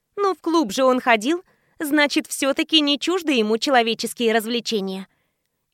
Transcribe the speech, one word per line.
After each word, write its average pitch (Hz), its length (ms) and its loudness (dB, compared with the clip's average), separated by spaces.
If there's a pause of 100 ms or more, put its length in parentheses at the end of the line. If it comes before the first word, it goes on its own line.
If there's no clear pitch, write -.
(160)
Но 392 180 0
в - 80 -10
клуб 320 300 0
же 262 120 -2
он 254 160 4
ходил, 254 440 0 (360)
значит, 294 480 0
все-таки 302 540 0
не 285 180 0
чужды 330 340 2
ему 220 240 0
человеческие 233 760 0
развлечения. 208 720 -4 (680)